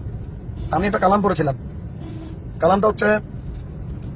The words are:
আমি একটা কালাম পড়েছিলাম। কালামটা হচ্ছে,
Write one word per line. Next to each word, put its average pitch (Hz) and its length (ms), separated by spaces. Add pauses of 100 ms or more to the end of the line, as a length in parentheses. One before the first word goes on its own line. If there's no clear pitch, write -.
(720)
আমি 190 160
একটা 202 120
কালাম 196 240
পড়েছিলাম। 160 320 (1040)
কালামটা 196 280
হচ্ছে, 214 300 (960)